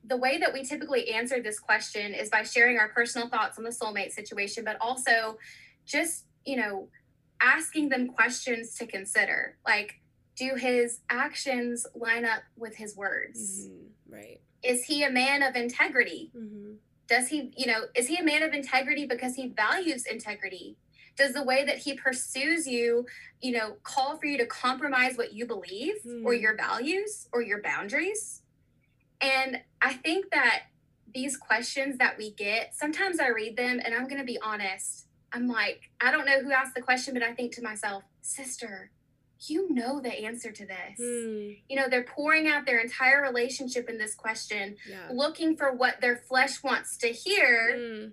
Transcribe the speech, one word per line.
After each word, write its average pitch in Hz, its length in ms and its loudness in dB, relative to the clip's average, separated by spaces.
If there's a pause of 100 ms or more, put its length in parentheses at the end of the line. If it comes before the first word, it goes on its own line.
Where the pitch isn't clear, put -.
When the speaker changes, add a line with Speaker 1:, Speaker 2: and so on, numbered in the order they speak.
Speaker 1:
the 254 120 0
way 262 180 4
that 330 160 2
we 269 100 -6
typically 277 460 -2
answer 240 340 0
this 214 160 -4
question 208 540 0
is 214 160 -6
by 220 140 4
sharing 247 360 6
our 214 120 4
personal 240 360 0
thoughts 220 300 0
on 220 80 -10
the 233 60 -4
soulmate 214 420 -4
situation, 208 500 -6
but 214 160 -4
also 226 600 2 (480)
just, 330 400 -2 (180)
you 269 120 -2
know, 202 340 -4 (500)
asking 294 480 4
them 254 200 2
questions 240 680 0
to 240 100 -8
consider. - 720 0 (100)
Like, 208 340 0 (360)
do 262 200 -2
his 247 520 2
actions 240 840 -2
line 233 320 0
up 226 160 0 (120)
with 220 220 -12
his 208 180 -10
words? 196 720 -6
Speaker 2:
Mm-hmm. - 460 -20
Right. 104 280 -18 (220)
Speaker 1:
Is 247 220 2
he 294 200 0
a 269 60 2
man 262 320 2
of 254 140 2
integrity? 247 800 0
Speaker 2:
Mm-hmm. 208 380 -14 (320)
Speaker 1:
Does 247 220 2
he, 294 280 -4
you 269 100 -2
know, 226 180 0 (100)
is 247 140 2
he 330 100 0
a 349 40 0
man 302 200 4
of 311 100 0
integrity 277 540 0
because 247 300 -2
he 254 120 -6
values 262 560 0
integrity? 202 720 -8 (400)
Does 269 160 4
the 294 100 -2
way 262 220 4
that 285 140 -2
he 277 160 -6
pursues 269 720 -2
you, 240 400 2 (340)
you 247 120 -2
know, 214 320 -2
call 285 340 0
for 302 80 -4
you 285 100 0
to 240 100 2
compromise 254 680 0
what 233 160 -4
you 226 140 -6
believe 220 480 -6 (300)
or 240 100 4
Speaker 2:
Hmm. 233 80 0
Speaker 1:
your 202 140 4
values 370 760 -2
or 240 80 0
your 208 220 -2
boundaries? 302 800 -4 (800)
And 262 400 2 (200)
I 269 140 4
think 339 380 -2
that 233 320 4 (480)
these 262 240 -4
questions 247 640 -2
that 247 200 2
we 214 140 -8
get, 208 420 -2
sometimes 320 460 0
I 269 80 4
read 220 280 -2
them 247 280 0
and 233 100 -2
I'm 254 140 -2
gonna 277 160 -6
be 240 180 -6
honest, 202 640 -6 (260)
I'm 240 160 -2
like, 214 420 -2 (100)
I 247 100 6
don't 302 160 4
know 277 160 6
who 277 100 0
asked 262 220 4
the 247 80 -4
question, 254 320 2
but 247 80 2
I 233 120 0
think 240 220 -4
to 240 60 -10
myself, 208 420 -6 (160)
"Sister, 220 680 -10 (560)
you 359 260 0
know 254 280 0
the 240 120 -4
answer 220 400 -8
to 202 140 -16
this." 196 320 -12
Speaker 2:
Hmm. 226 540 -6 (160)
Speaker 1:
You 269 80 -2
know, 269 120 2
they're 247 160 4
pouring 311 440 2
out 294 180 2
their 240 120 4
entire 262 440 4
relationship 247 680 -2
in 226 100 -6
this 214 160 -4
question, 208 600 -6 (120)
Speaker 2:
Yeah. 190 240 -14
Speaker 1:
looking 311 440 2
for 277 160 2
what 254 280 2
their 240 160 4
flesh 262 460 2
wants - 360 -2
to 240 100 2
hear. 247 680 4
Speaker 2:
Hmm. 220 360 -6